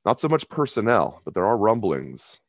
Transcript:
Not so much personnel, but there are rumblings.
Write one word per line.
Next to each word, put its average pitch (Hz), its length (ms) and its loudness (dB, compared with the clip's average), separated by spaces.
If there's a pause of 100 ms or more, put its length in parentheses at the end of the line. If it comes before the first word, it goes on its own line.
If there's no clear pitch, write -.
Not 113 140 2
so 160 80 -2
much 151 220 0
personnel, 113 760 0
but - 120 -10
there 90 100 0
are 113 120 2
rumblings. 92 920 -2